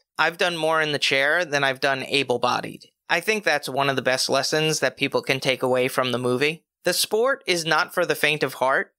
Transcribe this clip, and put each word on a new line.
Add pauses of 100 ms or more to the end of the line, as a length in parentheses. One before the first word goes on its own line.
(180)
"I've
done
more
in
the
chair
than
I've
done
able-bodied." (180)
I
think
that's
one
of
the
best
lessons
that
people
can
take
away
from
the
movie. (200)
The
sport
is
not
for
the
faint
of
heart.